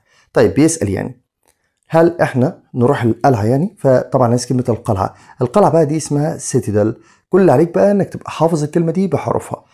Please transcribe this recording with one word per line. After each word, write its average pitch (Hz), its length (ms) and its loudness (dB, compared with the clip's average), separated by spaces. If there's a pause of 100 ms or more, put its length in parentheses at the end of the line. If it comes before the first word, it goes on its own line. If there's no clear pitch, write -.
(320)
طيب، 113 220 2
بيسأل 143 340 0
يعني - 340 -6 (680)
هل 165 320 2
إحنا 139 420 -2 (120)
نروح 127 280 0
القلعة 117 420 0
يعني؟ 139 340 -2
فطبعًا 127 500 0
عايز 120 180 -2
كلمة 127 220 -2
القلعة. 104 460 -4 (260)
القلعة 170 300 2
بقى 160 160 2
دي 151 100 -4
اسمها 147 400 -4
citadel. 110 600 -2 (320)
كل 185 120 2
اللي 175 120 6
عليك 160 220 2
بقى 196 160 2
إنك 196 180 0
تبقى - 220 -14
حافظ 165 320 -2
الكلمة 165 300 -2
دي 185 140 -2
بحروفها. - 680 -6